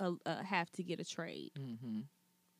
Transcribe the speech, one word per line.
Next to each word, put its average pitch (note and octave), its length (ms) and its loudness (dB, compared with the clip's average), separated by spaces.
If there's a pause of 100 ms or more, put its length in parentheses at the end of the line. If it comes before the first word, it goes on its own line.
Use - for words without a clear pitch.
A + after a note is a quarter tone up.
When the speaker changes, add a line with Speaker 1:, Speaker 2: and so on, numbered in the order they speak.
Speaker 1:
a, F3+ 120 4 (120)
a, - 180 2
have F#3 300 4
to F#3 100 -2
get F3 160 0
a F3 60 -4
trade. - 540 -4
Speaker 2:
Mm-hmm. A#2 420 -2 (600)